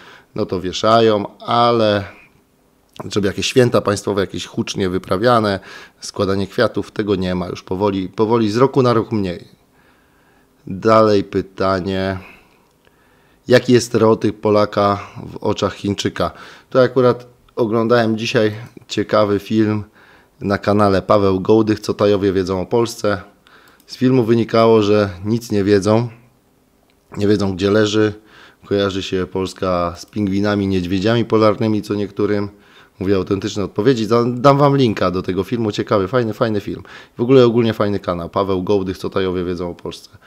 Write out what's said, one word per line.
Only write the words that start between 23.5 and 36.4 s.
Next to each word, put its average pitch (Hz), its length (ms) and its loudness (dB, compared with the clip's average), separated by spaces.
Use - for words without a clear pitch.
Z - 100 -20
filmu 127 280 2
wynikało, 113 580 4
że 104 280 2
nic 117 260 -4
nie 101 140 0
wiedzą, 104 440 2
nie 101 120 0
wiedzą, 98 280 0
gdzie 98 140 0
leży. 107 420 2
Kojarzy 98 360 -2
się 92 300 -4
Polska 90 640 -4
z - 100 -18
pingwinami, 101 600 -2
niedźwiedziami 95 580 0
polarnymi, 107 580 0
co - 120 -6
niektórym. 104 540 -4
Mówię 95 180 0
autentyczne 98 480 -4
odpowiedzi. 113 420 0
Da-, 120 180 2
dam 127 340 2
wam 139 180 4
linka 104 340 0
do 92 120 -2
tego 92 220 -4
filmu. 113 280 -4
Ciekawy, 104 360 -2
fajny, 113 260 -2
fajny 107 260 -2